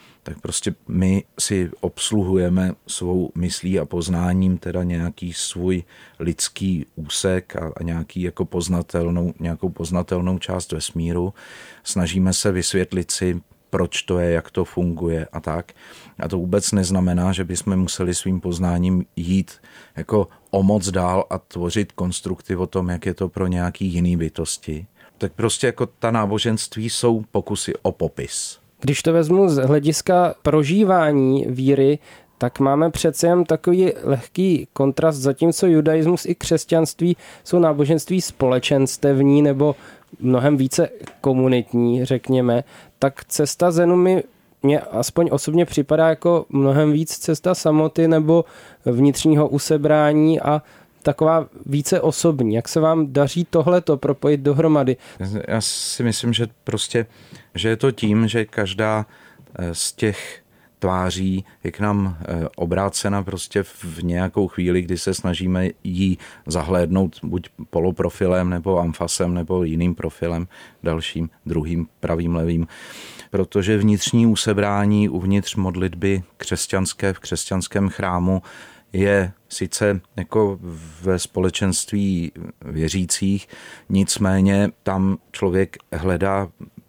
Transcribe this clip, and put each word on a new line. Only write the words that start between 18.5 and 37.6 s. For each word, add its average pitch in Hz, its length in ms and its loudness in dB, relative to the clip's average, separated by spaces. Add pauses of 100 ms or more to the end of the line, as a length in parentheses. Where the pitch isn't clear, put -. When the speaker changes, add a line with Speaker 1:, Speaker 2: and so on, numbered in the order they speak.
Speaker 1:
jít 90 360 0 (440)
jako 101 320 -2 (220)
o 98 120 2
moc 98 280 2
dál 90 400 0
a - 80 -6
tvořit 90 540 -4
konstrukty 90 640 -6
o 90 100 -2
tom, 92 220 -2
jak 87 180 -4
je 90 80 -2
to 95 140 -4
pro 95 180 -4
nějaký 90 400 -2
jiný 87 300 2
bytosti. 82 680 -6 (320)
Tak 95 140 -6
prostě - 340 -2
jako 120 200 -2
ta - 240 -4
náboženství 110 800 -2
jsou 113 400 0
pokusy - 420 -4 (100)
o 98 100 0
popis. - 680 -6 (220)
Speaker 2:
Když 135 220 -2
to 165 100 2
vezmu 170 360 4
z 139 180 2
hlediska 156 760 2
prožívání 151 1080 4
víry, 135 500 4 (400)
tak 123 220 -2
máme 143 300 4
přece 160 360 0
jen 175 180 4
takový 175 480 2 (100)
lehký 165 720 0
kontrast, 143 460 0
zatímco 143 480 2
judaismus 160 600 4
i 175 80 -2
křesťanství 165 840 0 (280)
jsou - 140 2
náboženství 160 600 2